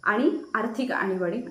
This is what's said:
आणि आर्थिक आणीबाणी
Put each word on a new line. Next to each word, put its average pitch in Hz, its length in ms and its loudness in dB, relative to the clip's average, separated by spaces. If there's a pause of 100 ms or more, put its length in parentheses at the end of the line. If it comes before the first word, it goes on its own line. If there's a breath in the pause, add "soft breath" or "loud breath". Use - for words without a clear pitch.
आणि 233 280 4 (220)
आर्थिक 233 380 -2
आणीबाणी 185 460 0 (140)